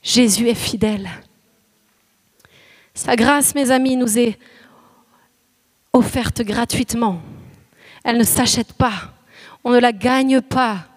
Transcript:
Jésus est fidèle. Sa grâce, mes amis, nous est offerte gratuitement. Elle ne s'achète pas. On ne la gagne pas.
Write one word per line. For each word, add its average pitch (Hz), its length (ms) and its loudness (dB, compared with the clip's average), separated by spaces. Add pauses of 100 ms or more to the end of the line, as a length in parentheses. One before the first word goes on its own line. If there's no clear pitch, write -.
Jésus 233 480 2
est 226 60 0
fidèle. 208 540 -4 (1800)
Sa - 220 -2
grâce, 277 400 2
mes 269 160 0
amis, 262 240 2
nous 240 240 0
est 226 180 0 (1600)
offerte 240 480 0
gratuitement. 220 800 -4 (800)
Elle 233 140 0
ne 233 80 4
s'achète - 480 -2
pas. 220 400 -4 (500)
On 240 80 0
ne 247 80 6
la 240 140 4
gagne 262 480 2
pas. 233 560 -2